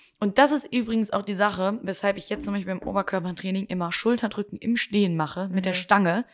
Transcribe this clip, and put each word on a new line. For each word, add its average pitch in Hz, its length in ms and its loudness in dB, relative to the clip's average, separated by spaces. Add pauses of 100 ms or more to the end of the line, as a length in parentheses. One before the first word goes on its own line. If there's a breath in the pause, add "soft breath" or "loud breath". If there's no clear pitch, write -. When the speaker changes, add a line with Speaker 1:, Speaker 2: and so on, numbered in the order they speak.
(200 loud breath)
Speaker 1:
Und 208 180 2
das 277 120 8
ist 285 220 -2
übrigens 226 400 0
auch 202 100 -2
die 202 120 -6
Sache, 196 480 0
weshalb 202 340 -2
ich - 120 -10
jetzt 190 160 -6
zum 202 100 -4
Beispiel 190 200 -4
beim - 120 -8
Oberkörpertraining 190 800 -2
immer 175 260 -4
Schulterdrücken 226 640 -2
im 233 180 0
Stehen 196 400 2
mache, 170 320 -4
mit 185 160 -2
der 185 100 0
Speaker 2:
Mhm. - 40 -2
Speaker 1:
Stange. 196 560 4